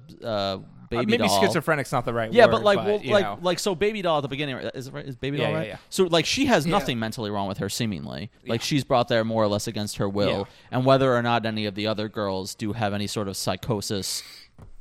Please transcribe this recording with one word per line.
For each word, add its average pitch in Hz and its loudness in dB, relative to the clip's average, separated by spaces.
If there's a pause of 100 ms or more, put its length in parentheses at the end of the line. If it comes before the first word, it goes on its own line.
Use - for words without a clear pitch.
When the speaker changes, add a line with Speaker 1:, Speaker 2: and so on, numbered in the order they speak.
(240)
Speaker 1:
uh, 117 -8
Speaker 2:
Uh, 98 -2 (320)
Speaker 1:
baby 110 0
Speaker 2:
maybe 113 2
Speaker 1:
doll. 98 4
Speaker 2:
schizophrenics 143 0
not 123 0
the 120 -4
right 117 -2
Speaker 1:
Yeah, 226 10
Speaker 2:
word, 190 2
Speaker 1:
but, 220 0
like, 202 6
Speaker 2:
but, 190 -4
Speaker 1:
well, 208 2
Speaker 2:
you 127 0
Speaker 1:
like, - 4
Speaker 2:
know. 101 -4
Speaker 1:
like, 180 0
so 196 -2
baby 208 -2
doll 165 2
at 143 0
the 135 -6
beginning, 135 -6 (180)
is 127 -10
it 139 -14
right? 143 -12
Is 127 -10
baby 135 -4
Speaker 2:
Yeah, 123 0
Speaker 1:
doll 110 0
Speaker 2:
yeah, 107 -2
Speaker 1:
right? 110 -4
Speaker 2:
yeah. 95 -12 (140)
Speaker 1:
So, 185 4
like, 165 4
she 285 2
has 185 4
Speaker 3:
Yeah. 170 0
Speaker 1:
nothing 190 0
mentally 110 -4
wrong 101 -2
with 95 -6
her, 101 -4
seemingly. 78 -6 (160)
Like, 113 -2
Speaker 2:
Yeah. - -6
Speaker 1:
she's 139 0
brought 120 2
there 113 2
more 113 2
or 104 4
less 101 0
against 107 -6
her 101 0
will. 98 2
Speaker 2:
Yeah. 95 -2 (340)
Speaker 1:
And 127 0
whether 135 6
or 120 2
not 117 0
any 110 -2
of 95 -4
the 104 -2
other 107 -2
girls 98 -4
do 104 -4
have 110 -2
any 101 -2
sort 101 -4
of 95 -6
psychosis 101 -4 (580)